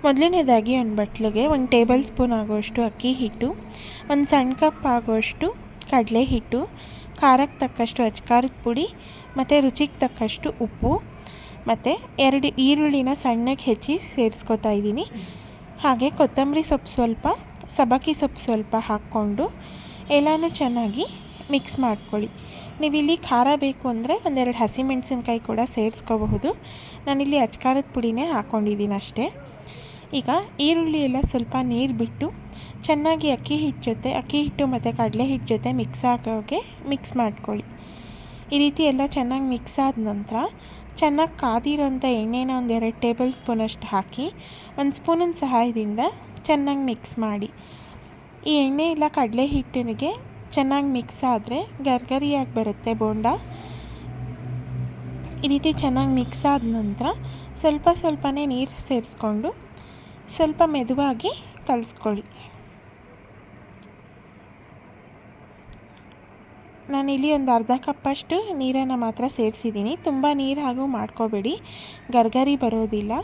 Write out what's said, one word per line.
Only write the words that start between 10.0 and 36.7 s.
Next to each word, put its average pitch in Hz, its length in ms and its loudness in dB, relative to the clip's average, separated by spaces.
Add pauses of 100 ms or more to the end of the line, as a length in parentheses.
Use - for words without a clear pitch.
ತಕ್ಕಷ್ಟು - 460 -4 (160)
ಉಪ್ಪು, 247 260 0 (800)
ಮತ್ತು 233 220 0 (340)
ಎರಡು 269 240 4 (160)
ಈರುಳ್ಳಿನ 285 460 4 (120)
ಸಣ್ಣಗೆ 240 460 0
ಹೆಚ್ಚಿ 269 240 0 (200)
ಸೇರಿಸ್ಕೊತಾ 220 640 0
ಇದ್ದೀನಿ. 208 280 -2 (760)
ಹಾಗೆ 269 260 4 (120)
ಕೊತ್ತಂಬರಿ 285 500 2
ಸೊಪ್ಪು - 260 -2
ಸ್ವಲ್ಪ, 233 300 0 (500)
ಸಬ್ಬಕ್ಕಿ 269 460 4
ಸೊಪ್ಪು - 240 -2
ಸ್ವಲ್ಪ 220 280 0 (140)
ಹಾಕ್ಕೊಂಡು 208 580 0 (680)
ಎಲ್ಲನೂ 311 320 4 (120)
ಚೆನ್ನಾಗಿ 240 440 0 (480)
ಮಿಕ್ಸ್ 277 300 0
ಮಾಡ್ಕೊಳ್ಳಿ. 214 440 0 (540)
ನೀವಿಲ್ಲಿ 302 340 2 (100)
ಖಾರ 247 220 4 (160)
ಬೇಕು 269 280 -2
ಅಂದರೆ 233 220 0 (140)
ಒಂದೆರಡು 247 340 2
ಹಸಿಮೆಣಸಿನ್ಕಾಯಿ 247 880 0
ಕೂಡ 226 100 0 (140)
ಸೇರಿಸ್ಕೋಬಹುದು. 214 760 0 (560)
ನಾನಿಲ್ಲಿ 277 380 2
ಅಚ್ಕಾರದ 262 500 0
ಪುಡಿನೇ 233 380 0
ಹಾಕ್ಕೊಂಡಿದ್ದೀನಿ 208 680 0
ಅಷ್ಟೇ. - 240 -4 (920)
ಈಗ 240 100 -2 (360)
ಈರುಳ್ಳಿ 320 420 2
ಎಲ್ಲ 254 120 0 (100)
ಸ್ವಲ್ಪ 240 260 -2 (160)
ನೀರು 247 300 0
ಬಿಟ್ಟು 233 260 -4 (600)
ಚೆನ್ನಾಗಿ 311 480 2
ಅಕ್ಕಿ 294 280 -2
ಹಿಟ್ಟು 285 260 -2
ಜೊತೆ, 240 220 -2 (100)
ಅಕ್ಕಿ 294 260 0
ಹಿಟ್ಟು - 260 -2
ಮತ್ತು 233 260 -2
ಕಡಲೆ 220 320 2
ಹಿಟ್ಟು 262 220 -4
ಜೊತೆ 220 180 0 (100)
ಮಿಕ್ಸ್ - 220 -6 (100)
ಆಗೋಗೆ 226 480 -2 (300)